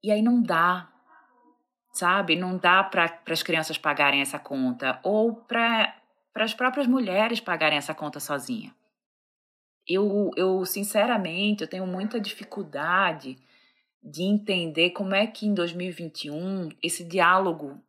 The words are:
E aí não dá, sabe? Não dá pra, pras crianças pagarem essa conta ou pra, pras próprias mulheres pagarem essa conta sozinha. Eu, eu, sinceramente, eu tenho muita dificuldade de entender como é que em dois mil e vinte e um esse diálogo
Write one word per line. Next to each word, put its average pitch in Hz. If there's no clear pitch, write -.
E 208
aí 214
não 240
dá, 180
sabe? 180
Não 180
dá 185
pra, 175
pras 160
crianças 160
pagarem 143
essa 139
conta 131
ou 214
pra, 233
pras 220
próprias 254
mulheres 226
pagarem 156
essa 147
conta 147
sozinha. 127
Eu, 196
eu, 185
sinceramente, 202
eu 160
tenho 185
muita 202
dificuldade 160
de 151
entender 180
como 190
é 208
que 214
em 208
dois 170
mil 180
e 180
vinte 165
e 147
um 180
esse 175
diálogo 170